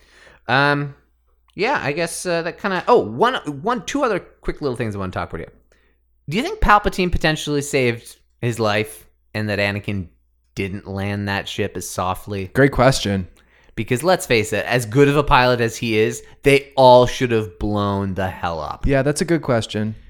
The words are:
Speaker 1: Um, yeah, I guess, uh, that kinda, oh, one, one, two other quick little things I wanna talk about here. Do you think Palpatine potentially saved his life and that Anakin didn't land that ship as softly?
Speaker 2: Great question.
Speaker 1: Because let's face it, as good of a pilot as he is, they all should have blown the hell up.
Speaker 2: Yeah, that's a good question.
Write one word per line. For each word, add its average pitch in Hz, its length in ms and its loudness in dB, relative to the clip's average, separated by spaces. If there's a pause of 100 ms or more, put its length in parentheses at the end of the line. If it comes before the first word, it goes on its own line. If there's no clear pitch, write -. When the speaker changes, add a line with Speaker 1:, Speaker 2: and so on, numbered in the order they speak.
(480)
Speaker 1:
Um, 143 460 0 (600)
yeah, 233 280 -2
I 143 100 -4
guess, 165 320 -6
uh, 170 160 -2
that 165 180 -8
kinda, 190 300 -4
oh, 240 120 6
one, 139 340 0 (260)
one, 220 240 -4
two 277 180 -4
other 214 160 0
quick - 440 -10
little 127 140 -4
things 110 200 -4
I - 20 -8
wanna 92 140 -6
talk 87 160 -6
about 82 120 -10
here. - 120 -14 (800)
Do 175 80 -2
you 254 40 -2
think 427 180 -6
Palpatine 202 520 2
potentially 147 480 0
saved 123 560 -2 (240)
his 117 180 -4
life 107 480 -2 (280)
and 107 160 -4
that 98 80 -2
Anakin 101 500 -4 (460)
didn't 98 320 -6
land 101 420 -6
that 98 200 -4
ship 98 280 -4
as 90 100 -10
softly? 95 680 -6
Speaker 2:
Great 139 180 4
question. 104 560 2 (460)
Speaker 1:
Because 117 280 -2
let's 175 220 2
face 110 300 0
it, 98 100 -2
as 117 220 -2
good 135 200 6
of 143 120 4
a 147 40 2
pilot 127 380 4
as 117 160 -2
he 113 220 0
is, 123 240 0 (220)
they 139 340 4
all 123 280 10
should 123 240 -2
have 107 280 -2
blown 101 560 -2
the 92 160 -4
hell 85 280 -6
up. 76 280 -6
Speaker 2:
Yeah, 135 160 2
that's 147 180 0
a 185 60 0
good 160 160 0
question. 110 520 -2 (160)